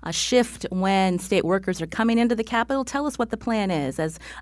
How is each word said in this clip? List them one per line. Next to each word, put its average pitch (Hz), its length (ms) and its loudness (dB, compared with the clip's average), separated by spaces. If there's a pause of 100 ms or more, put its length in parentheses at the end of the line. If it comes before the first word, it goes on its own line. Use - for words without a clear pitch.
uh, 170 80 -6
shift - 600 0
when 190 500 2
state 185 240 2
workers 190 360 0
are 165 60 -4
coming 226 320 2
into 240 160 4
the 220 80 -2
Capitol. 240 420 0
Tell 277 220 -4
us 277 100 -4
what 240 140 -2
the - 60 -4
plan 214 340 -2
is, 147 300 -2
as, 160 180 -2 (240)